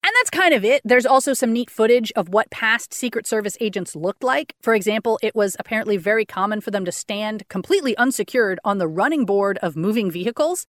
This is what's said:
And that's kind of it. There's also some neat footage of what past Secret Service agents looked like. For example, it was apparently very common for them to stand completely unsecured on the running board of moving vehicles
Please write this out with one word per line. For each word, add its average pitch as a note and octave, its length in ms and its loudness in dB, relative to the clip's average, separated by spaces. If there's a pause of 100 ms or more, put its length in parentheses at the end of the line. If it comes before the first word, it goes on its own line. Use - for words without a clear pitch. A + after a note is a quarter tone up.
And G4 160 2
that's B4 100 0
kind E4+ 240 2
of G3+ 120 0
it. C4+ 180 2
There's B3 220 4
also C4 280 4
some A3+ 200 0
neat A#3+ 160 -2
footage A3+ 480 2
of F3 100 -2
what G3+ 240 0
past A3+ 420 -2
Secret A#3 320 -4
Service G#3 360 -2
agents G3 340 -4
looked F3 280 -4
like. C4+ 380 -2
For A3+ 120 2
example, A3 500 0
it A3+ 100 -2
was G3+ 260 0
apparently A3 360 -2
very G#3 300 2
common G#3 340 -2
for G#3 120 -8
them G3 120 -2
to F3+ 80 -4
stand G#3+ 560 -8
completely C4+ 480 0
unsecured A#3 680 0
on G3+ 140 0
the E3+ 80 0
running A#3+ 360 0
board G3 360 2
of D#3+ 180 -4
moving G3+ 340 0
vehicles A#3+ 540 -2 (140)